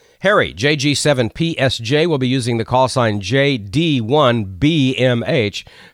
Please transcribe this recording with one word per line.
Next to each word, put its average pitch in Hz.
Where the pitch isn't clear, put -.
Harry, 180
J 120
G 143
seven 127
P 165
S 127
J, 143
will 160
be 127
using 123
the 113
call 131
sign 110
J 135
D 127
one 120
B 131
M 123
H 117